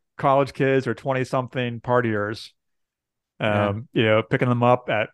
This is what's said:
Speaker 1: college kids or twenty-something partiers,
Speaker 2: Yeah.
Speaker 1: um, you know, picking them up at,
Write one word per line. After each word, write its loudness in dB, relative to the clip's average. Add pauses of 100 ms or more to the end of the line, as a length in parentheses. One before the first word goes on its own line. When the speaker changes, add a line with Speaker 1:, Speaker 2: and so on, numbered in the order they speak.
(180)
Speaker 1:
college 2
kids 0
or -2
twenty-something -4
partiers, -2 (880)
Speaker 2:
Yeah. 0
Speaker 1:
um, -6
you 2
know, 4
picking 0
them 0
up 2
at, -2